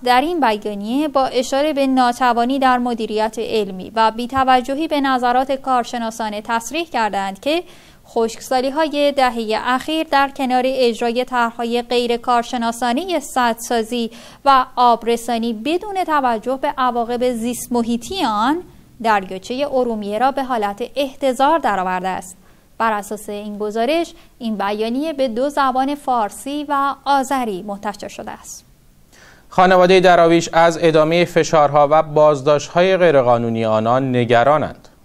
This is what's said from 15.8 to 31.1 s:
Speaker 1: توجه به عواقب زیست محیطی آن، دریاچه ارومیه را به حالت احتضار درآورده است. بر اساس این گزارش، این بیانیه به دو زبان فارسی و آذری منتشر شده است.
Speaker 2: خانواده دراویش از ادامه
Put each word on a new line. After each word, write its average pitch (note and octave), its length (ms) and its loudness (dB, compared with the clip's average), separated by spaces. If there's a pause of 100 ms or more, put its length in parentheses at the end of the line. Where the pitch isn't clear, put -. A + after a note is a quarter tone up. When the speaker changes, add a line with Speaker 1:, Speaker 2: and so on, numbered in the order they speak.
Speaker 1:
توجه C4 560 -2
به D4+ 60 -2 (100)
عواقب A#3+ 540 -2
زیست A#3 400 -6
محیطی A#3+ 520 -2
آن، A3+ 320 0 (460)
دریاچه G#3+ 680 -2
ارومیه G#3+ 460 -2
را C4 120 2
به C#4 140 -4
حالت A3 380 -4 (140)
احتضار C4+ 600 0
درآورده F#3 500 -2
است. - 280 -10 (420)
بر A3+ 140 0
اساس G#3 360 -8
این G#3 300 -10
گزارش، A#3 560 -2 (240)
این A3 180 -6
بیانیه A3 560 -2
به C4+ 160 -2
دو B3 200 -2
زبان C4+ 460 0
فارسی C4+ 720 -4
و C#4 260 -2 (100)
آذری B3+ 580 -2
منتشر G3+ 460 -10
شده - 220 -14
است. - 340 -18 (840)
Speaker 2:
خانواده F#3 520 6
دراویش E3+ 520 6
از E3 300 4
ادامه D#3+ 420 4